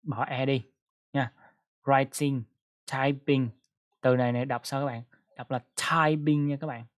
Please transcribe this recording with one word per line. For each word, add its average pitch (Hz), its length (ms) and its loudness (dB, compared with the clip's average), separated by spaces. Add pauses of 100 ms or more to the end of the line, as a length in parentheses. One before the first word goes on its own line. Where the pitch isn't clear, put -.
Bỏ 131 220 -4
e 131 220 -2
đi 135 160 2 (500)
nha. 131 200 -2 (520)
Writing, 135 580 2 (500)
typing. 135 560 0 (520)
Từ 127 160 4
này 123 160 2
này 120 120 0
đọc 123 200 -4
sao 139 160 -4
các 143 60 -2
bạn? 120 160 -6 (340)
Đọc - 140 -12
là 131 140 -4 (120)
typing 151 720 2
nha 143 100 -2
các 151 100 -8
bạn. 117 180 -10 (140)